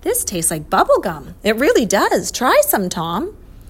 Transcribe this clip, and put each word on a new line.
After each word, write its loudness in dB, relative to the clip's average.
This -2
tastes -4
like -6
bubble 4
gum. -8
It 0
really 2
does. 0
Try 2
some, 0
Tom. -6